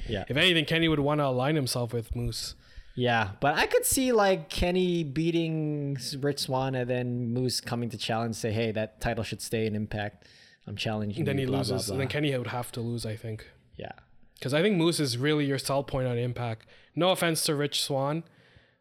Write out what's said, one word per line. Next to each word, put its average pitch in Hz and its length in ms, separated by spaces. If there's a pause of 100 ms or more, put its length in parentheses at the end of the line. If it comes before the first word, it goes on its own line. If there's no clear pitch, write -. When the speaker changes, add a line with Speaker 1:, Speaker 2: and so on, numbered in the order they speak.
Speaker 1:
Yeah. 101 200
Speaker 2:
If 123 100
anything, 165 260
Kenny 165 240
would 156 120
wanna 147 260
align 131 280
himself 123 380
with 117 240
Moose. 117 380 (420)
Speaker 1:
Yeah, 117 440
but 143 160
I 262 100
could 480 180
see, 262 280
like, 190 360
Kenny 180 560
beating 151 920
S-, - 180
Rich 143 240
Swann 131 340
and 123 140
then 123 440
Moose 127 280
coming 120 300
to 107 80
challenge, 113 380
say, 113 160
"Hey, 110 200
that 107 280
title 113 220
should 107 200
stay 110 240
in 107 100
Impact. 107 480 (420)
I'm 104 100
challenging 107 480
Speaker 2:
Then 139 140
Speaker 1:
you," 135 80
Speaker 2:
he - 0
Speaker 1:
blah, 135 120
Speaker 2:
loses. 123 280
Speaker 1:
blah, - 80
Speaker 2:
And 135 60
then 131 80
Speaker 1:
blah. - 40
Speaker 2:
Kenny 147 240
would 120 120
have 123 240
to 120 80
lose, 117 260
I 110 100
think. 110 300 (300)
Speaker 1:
Yeah. - 160 (480)
Speaker 2:
'Cause 131 140
I 156 80
think 208 140
Moose 165 240
is 123 160
really 147 300
your 135 120
sell 139 260
point 127 240
on 120 100
Impact. 120 480 (300)
No 175 140
offense 170 340
to 160 100
Rich 143 280
Swann, 147 420 (560)